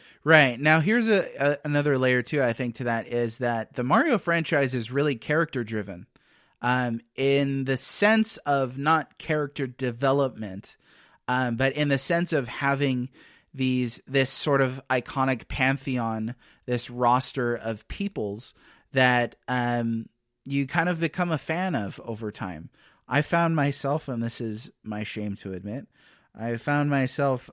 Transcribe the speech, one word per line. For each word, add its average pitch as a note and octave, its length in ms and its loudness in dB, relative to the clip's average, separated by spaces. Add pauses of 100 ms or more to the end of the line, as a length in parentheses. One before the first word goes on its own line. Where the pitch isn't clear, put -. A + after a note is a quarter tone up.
(240)
Right. C#3+ 340 4
Now, D#3 220 4
here's A3 280 2
a, G3+ 200 2 (100)
a, C#3+ 260 2
another D3 340 2
layer, B2+ 240 4
too, D3 200 0
I A#2+ 100 2
think, B2 240 -4
to B2+ 80 -6
that, A#2 240 -2
is A#2+ 300 -2
that A#2 360 -2
the B2 100 -2
Mario A3 340 4
franchise D#3 560 0
is A#2 160 -4
really C#3 260 2
character-driven, A2 920 -2 (560)
um, B2 380 0 (160)
in C#3 480 2
the C3 120 0
sense A3 600 2
of C3+ 400 0
not D3+ 400 0
character D3 480 -2
development, B2 1120 -2 (520)
um, B2 280 0
but C3+ 180 2
in D3 140 0
the C#3 100 2
sense E3+ 340 0
of C3+ 160 0
having C3+ 600 0 (460)
these, B2+ 520 0
this C3+ 240 2
sort C#3 300 2
of C3 200 0 (100)
iconic C3 580 0
pantheon, A#2+ 840 -2 (320)
this B2 240 -2
roster B2 640 2
of A2 340 -6
peoples A2+ 680 -6 (380)
that, B2+ 440 4 (120)
um, A#2+ 600 -2 (360)
you C#3 220 0
kind E3+ 220 0
of E3+ 120 -2
become F3 320 -2
a D3+ 60 0
fan F3 360 -2
of G2+ 300 -4
over A2 260 -6
time. E2+ 400 -10 (380)
I D3+ 140 2
found E3+ 340 2
myself, C#3+ 520 0
and A#2 140 -4
this A#2 180 -4
is A2+ 320 -8 (100)
my G#2+ 220 -6
shame G#2 320 -6
to G2 160 -10
admit, G2+ 340 -8 (520)
I A#2 180 -4
found D3 340 0
myself C3+ 640 0